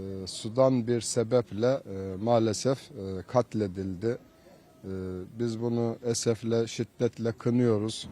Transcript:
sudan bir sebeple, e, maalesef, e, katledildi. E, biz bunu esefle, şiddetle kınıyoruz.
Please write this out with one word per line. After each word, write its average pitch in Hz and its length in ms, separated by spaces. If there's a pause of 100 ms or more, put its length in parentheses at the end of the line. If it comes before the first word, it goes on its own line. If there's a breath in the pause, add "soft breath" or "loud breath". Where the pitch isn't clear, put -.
(280)
sudan 123 600
bir 120 140
sebeple, 117 680
e, 95 540
maalesef, 113 580
e, 95 480
katledildi. 101 920 (680 loud breath)
E, 98 60 (500)
biz 113 220
bunu 117 440
esefle, 117 640
şiddetle 117 640
kınıyoruz. 117 800